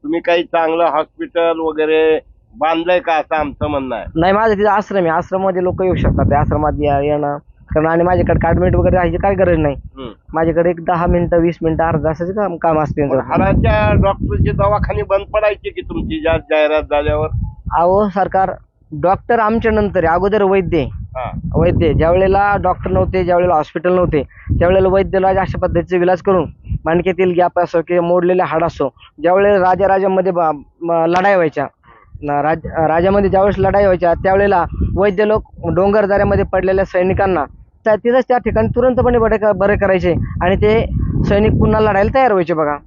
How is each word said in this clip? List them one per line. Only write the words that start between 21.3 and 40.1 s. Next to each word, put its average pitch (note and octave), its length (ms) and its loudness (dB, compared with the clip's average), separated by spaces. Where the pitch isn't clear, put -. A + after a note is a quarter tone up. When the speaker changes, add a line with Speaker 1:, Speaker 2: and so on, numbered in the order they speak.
Speaker 2:
वैद्य, D#3+ 360 2
ज्या D#3+ 180 2
वेळेला G3 520 2
डॉक्टर F3+ 280 -2
नव्हते, F#3 340 0
ज्या F3 120 2
वेळेला F3 180 2
हॉस्पिटल D#3+ 380 -2
नव्हते, D#3 300 0
त्यावेळेला F#3+ 300 2
वैद्यला F#3+ 400 0
अशा F#3+ 300 -2
पद्धतीचे E3+ 380 -2
इलाज F3+ 260 0
करून, F#3 280 0
माणकेतील F3 520 0
गॅप F3 220 2
असो E3+ 200 0
किंवा F3 200 0
मोडलेले F3+ 340 2
हाड D#3+ 220 -2
असो, D3 300 -4
ज्या F3 120 2
वेळेला G3+ 240 4
राजा F#3 300 2
राजामध्ये F#3+ 440 2
बा-, E3+ 200 0
म-, E3+ 260 0
लढाई F#3 260 2
व्हायच्या, D#3 320 0
न-, D3 80 0
राज-, D3 380 -2
राजामध्ये F#3 440 2
ज्यावेळेस G3 280 2
लढाई F#3+ 240 2
व्हायच्या, F3 320 2
त्यावेळेला F#3+ 500 2
वैद्य G3+ 320 0
लोक G#3+ 140 0
डोंगरदऱ्यामध्ये G3+ 720 2
पडलेल्या F#3+ 400 0
सैनिकांना F#3 600 0
त्या, G#3+ 120 2
तिथंच A#3+ 320 0
त्या B3 100 2
ठिकाणी A3 300 -2
तुरंतपणे B3 500 2
बरे A3 200 2
क-, G#3 180 0
बरे G3 200 0
करायचे F#3 380 0